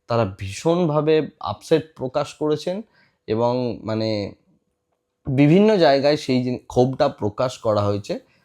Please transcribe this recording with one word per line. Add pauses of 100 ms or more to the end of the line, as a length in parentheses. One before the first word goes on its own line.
তারা
ভীষণভাবে (100)
আপসেট
প্রকাশ
করেছেন (460)
এবং
মানে (960)
বিভিন্ন
জায়গায়
সেই
জিনি-,
ক্ষোভটা
প্রকাশ
করা
হয়েছে। (260)